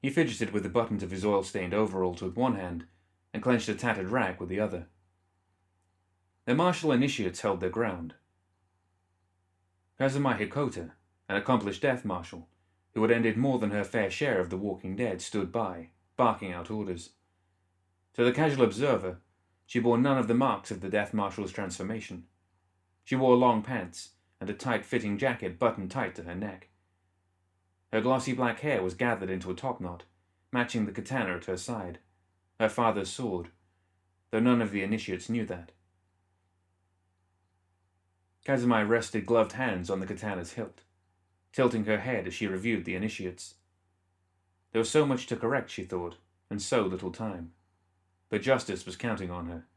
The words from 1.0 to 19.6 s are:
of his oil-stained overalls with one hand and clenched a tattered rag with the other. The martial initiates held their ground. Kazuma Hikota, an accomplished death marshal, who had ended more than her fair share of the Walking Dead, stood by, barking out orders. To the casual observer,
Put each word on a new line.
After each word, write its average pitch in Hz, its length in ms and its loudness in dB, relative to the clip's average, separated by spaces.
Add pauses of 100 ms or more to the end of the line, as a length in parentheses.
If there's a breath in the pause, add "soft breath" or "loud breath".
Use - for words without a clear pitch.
of 90 80 -6
his 95 140 -4
oil-stained 95 480 0
overalls 92 480 0
with 90 160 -4
one 120 180 2
hand 90 320 -6 (460 soft breath)
and 107 100 -6
clenched 120 240 2
a 107 80 -2
tattered 101 340 0
rag 98 300 0
with 90 80 -6
the 92 140 -2
other. 92 260 -4 (1600)
The 123 100 4
martial 165 380 4
initiates 123 480 0
held 98 180 0
their 92 100 0
ground. 90 460 -4 (1800)
Kazuma 135 380 2
Hikota, 104 560 -2 (360)
an 98 100 0
accomplished 101 440 2
death 127 240 0
marshal, 87 420 -6 (460)
who 110 80 0
had 110 100 6
ended 113 240 4
more 127 220 2
than 107 140 0
her 101 120 0
fair 98 280 0
share 123 280 0
of 87 120 -2
the 95 60 -4
Walking 95 380 -4
Dead, 110 260 -2
stood 95 300 -4
by, 90 380 -4 (260)
barking 110 360 2
out 87 180 -8
orders. 95 440 -6 (1000)
To 120 100 2
the 123 80 6
casual 139 320 4
observer, 101 580 2 (440)